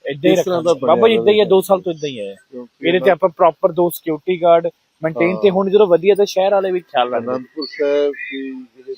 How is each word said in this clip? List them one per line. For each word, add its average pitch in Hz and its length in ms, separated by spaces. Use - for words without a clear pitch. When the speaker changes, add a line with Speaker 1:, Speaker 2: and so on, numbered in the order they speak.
Speaker 1:
ਏਦਾਂ 139 240
ਹੀ - 40
Speaker 2:
ਇਸ 180 120
ਤਰ੍ਹਾਂ 180 140
Speaker 1:
ਰੱਖਣਾ। 165 140
Speaker 2:
ਦਾ 139 60
ਬਣਿਆ 135 160
Speaker 1:
ਬਾਬਾ 226 120
ਜੀ, 226 60
ਏਦਾਂ 214 200
ਹੀ 214 60
ਹੈ, 208 40
Speaker 2:
ਰਹੇ। 185 60
Speaker 1:
ਦੋ 190 120
ਸਾਲ 185 200
ਤੋਂ 180 120
ਏਦਾਂ 151 160
ਹੀ 127 100
ਹੈ। 98 160
Speaker 2:
ਕਿਉਂਕਿ 123 360
Speaker 1:
ਇਹਦੇ 175 120
ਤੇ 175 60
Speaker 2:
ਨਾ 196 60
Speaker 1:
ਆਪਾਂ 175 180
ਪ੍ਰੋਪਰ 170 420
ਦੋ 175 180
ਸਿਕਿਉਰਿਟੀ 160 520
ਗਾਰਡ 170 260
ਮੇਨਟੇਨ, 170 340
Speaker 2:
ਹਾਂ। - 60
Speaker 1:
ਤੇ 202 80
ਹੁਣ 190 200
ਜਦੋਂ 208 180
ਵਧੀਆ 175 280
ਤਾਂ 202 100
ਸ਼ਹਿਰ 190 260
ਵਾਲੇ 196 200
ਵੀ 180 80
ਖਿਆਲ 123 340
ਰੱਖਦੇ। 117 180
Speaker 2:
ਅਨੰਦਪੁਰ 127 380
ਸਾਹਿਬ 143 440
ਦੇ 135 260
ਜਿਹੜੇ 127 200